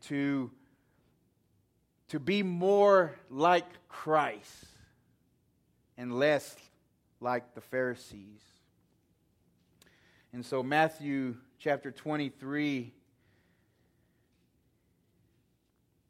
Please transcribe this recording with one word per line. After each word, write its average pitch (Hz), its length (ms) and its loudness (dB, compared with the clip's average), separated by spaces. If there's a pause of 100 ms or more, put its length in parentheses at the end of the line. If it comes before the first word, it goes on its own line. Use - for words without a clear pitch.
to, 139 480 -2 (1600)
to 151 100 -6
be 196 240 -2
more 190 720 4 (140)
like 170 360 4 (240)
Christ - 760 -2 (1300)
and 123 200 -8
less 143 380 0 (640)
like 120 360 -4
the 123 60 -18
Pharisees. 107 800 -8 (1900)
And 123 120 -12
so 135 160 -4
Matthew 143 760 0 (220)
chapter 139 320 -4
twenty-three, 139 1040 -6 (3250)